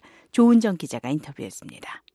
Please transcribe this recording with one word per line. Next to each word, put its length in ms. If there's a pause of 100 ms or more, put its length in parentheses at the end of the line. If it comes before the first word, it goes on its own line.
(320)
조은정 460
기자가 320
인터뷰했습니다. 920 (120)